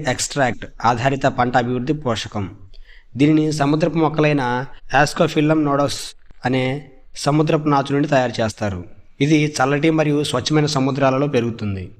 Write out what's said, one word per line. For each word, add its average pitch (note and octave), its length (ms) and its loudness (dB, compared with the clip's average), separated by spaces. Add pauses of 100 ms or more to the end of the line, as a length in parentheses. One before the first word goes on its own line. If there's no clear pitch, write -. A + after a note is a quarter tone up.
(120)
ఎక్స్ట్రాక్ట్ B2 540 -2 (240)
ఆధారిత C3+ 360 0 (120)
పంట B2 240 0
అభివృద్ధి B2 400 -2
పోషకం. G#2+ 420 -4 (760)
దీనిని D#3 260 4 (140)
సముద్రపు D3+ 440 0
మొక్కలైన D3+ 380 2 (600)
Ascophyllum D#3 680 2
nodosus C#3 340 0 (460)
అనే B2+ 160 0 (600)
సముద్రపు D#3 500 2
నాచు C#3 220 0
నుండి D3 180 0
తయారు B2+ 260 2
చేస్తారు. G#2 420 -4 (440)
ఇది D3+ 140 4 (160)
చల్లటి C#3+ 440 2
మరియు D3+ 200 0 (120)
స్వచ్ఛమైన D3 440 0
సముద్రాలలో C3+ 600 0
పెరుగుతుంది. G#2+ 500 -4 (140)